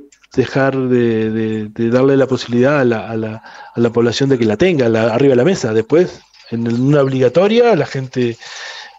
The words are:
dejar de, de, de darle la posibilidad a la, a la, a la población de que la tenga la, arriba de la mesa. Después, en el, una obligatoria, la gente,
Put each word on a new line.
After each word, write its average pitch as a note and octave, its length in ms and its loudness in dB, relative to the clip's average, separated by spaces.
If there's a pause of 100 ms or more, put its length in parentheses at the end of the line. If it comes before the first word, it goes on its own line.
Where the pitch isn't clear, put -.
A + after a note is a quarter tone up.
(340)
dejar C3+ 420 0
de, A#2+ 540 0
de, A2 400 -4
de A#2 200 -2
darle C3+ 280 4
la C3 80 2
posibilidad B2 540 0
a B2+ 40 0
la, A2 240 -2
a A2+ 80 -6
la, A2 260 -8 (320)
a A#2 60 -2
la A#2+ 100 2
población A#2+ 380 0
de C3+ 100 2
que - 60 0
la G#3+ 140 0
tenga D3 320 2
la, A2+ 240 0
arriba C#3 160 2
de B2 60 4
la A#2+ 80 4
mesa. D3 280 -2
Después, C#3 480 0 (300)
en A#2 160 -6
el, A#2 140 -2
una C#3 220 2
obligatoria, F#3 720 2
la C#3+ 120 0
gente, B2+ 500 -4 (640)